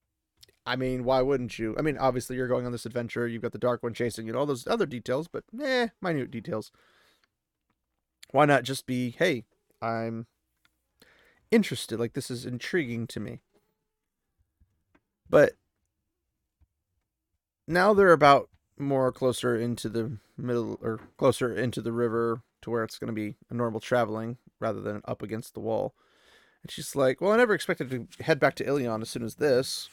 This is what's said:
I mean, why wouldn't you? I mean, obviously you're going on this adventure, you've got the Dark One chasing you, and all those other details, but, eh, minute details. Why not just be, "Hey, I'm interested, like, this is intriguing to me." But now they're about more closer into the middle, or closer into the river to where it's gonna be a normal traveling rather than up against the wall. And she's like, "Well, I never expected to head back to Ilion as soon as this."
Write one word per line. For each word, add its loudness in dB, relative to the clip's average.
I -2
mean, -2
why 4
wouldn't -2
you? -2
I 0
mean, 0
obviously 0
you're -2
going 0
on -6
this -8
adventure, -4
you've -8
got -4
the -10
Dark 0
One -4
chasing -4
you, -8
and -2
all 0
those -4
other 0
details, -4
but, -10
eh, 0
minute -2
details. -8
Why 6
not 4
just -6
be, -4
"Hey, -2
I'm -6
interested, 0
like, -4
this -8
is -8
intriguing -4
to -10
me." -10
But 6
now 4
they're 10
about 8
more 2
closer 0
into -2
the -4
middle, -4
or -4
closer 2
into -2
the -4
river 0
to -10
where 0
it's -10
gonna -6
be -6
a -10
normal -2
traveling -2
rather -4
than -6
up -8
against -8
the -12
wall. -2
And -16
she's -12
like, 2
"Well, 2
I 4
never 6
expected -4
to -8
head 2
back 4
to -4
Ilion 0
as -10
soon -8
as -8
this." 0